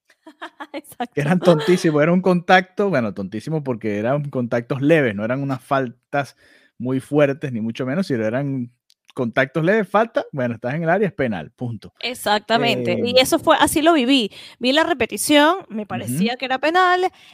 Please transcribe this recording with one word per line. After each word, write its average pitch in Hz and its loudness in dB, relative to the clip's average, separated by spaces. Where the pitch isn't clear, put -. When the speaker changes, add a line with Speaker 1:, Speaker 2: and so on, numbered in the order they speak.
Speaker 1:
<laughs> - -18
Exacto. - -12
Speaker 2:
Que 143 -2
eran 156 2
tontísimos, 165 2
era 170 2
un 185 4
contacto, 185 2
bueno, 117 -2
tontísimo 110 -6
porque 110 -4
eran 139 -2
contactos 123 -4
leves, 143 4
no 101 -6
eran 127 -4
unas 135 -6
faltas 135 -6
muy 127 -4
fuertes, 139 0
ni 113 -6
mucho 113 -6
menos, 160 -4
sino 113 -2
eran 127 -4
contactos 135 -2
leves, 202 0
falta, - -2
bueno, 123 -4
estás 131 -6
en 170 -6
el 165 -2
área, 196 0
es - -10
penal, 101 -4
punto. 120 -10
Speaker 1:
Exactamente, 233 -2
Speaker 2:
Eh, - -2
Speaker 1:
y 240 0
eso 269 4
fue, 311 2
así 302 2
lo 330 6
viví, 254 2
vi 247 0
la 311 4
repetición, 302 2
me 214 -8
Speaker 2:
Ujú. 208 -14
Speaker 1:
parecía 185 -4
que 262 -10
era 254 -2
penal, 359 2